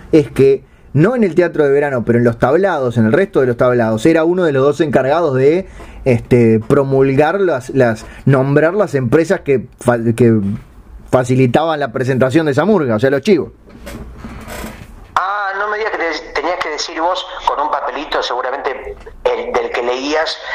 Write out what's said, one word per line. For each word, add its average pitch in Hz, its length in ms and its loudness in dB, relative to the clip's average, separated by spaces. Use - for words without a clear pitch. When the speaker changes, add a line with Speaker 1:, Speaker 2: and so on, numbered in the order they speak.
Speaker 1:
es 147 200 4
que, 135 320 4
no 190 220 4
en 240 80 2
el 175 100 0
Teatro 160 300 2
de 139 80 2
Verano, 139 340 0
pero 120 140 2
en 120 60 2
los 117 120 2
tablados, 139 600 0
en 113 100 4
el 110 60 2
resto 185 280 0
de 131 60 2
los 120 100 -2
tablados, 117 480 0
era 160 180 4
uno 180 200 0
de 160 80 0
los 135 120 0
dos 147 180 0
encargados 147 540 0
de, 156 320 2
este, 117 640 4
promulgar 135 720 2
las, 156 300 -2
las, 120 340 0
nombrar 143 500 2
las 208 180 -2
empresas 151 480 0
que 131 260 -2
fa-, 120 180 0
que 113 240 4
facilitaban 131 680 0
la 139 120 -4
presentación 131 540 0
de 147 60 0
esa 143 140 0
murga, 160 300 2
o 104 40 0
sea, 131 100 2
los 139 120 0
chivos. 165 300 2
Speaker 2:
Ah, 196 440 -4
no 208 100 -4
me 208 80 -4
digas 214 140 -4
que - 60 -8
te-, 160 360 -6
tenías 165 240 -4
que 175 120 -6
decir 156 320 -8
vos 180 240 -4
con 127 120 -6
un 147 100 -4
papelito, 143 540 -6
seguramente 127 720 -8
el, 120 300 -4
del 117 180 -2
que 120 120 -4
leías, 135 540 -4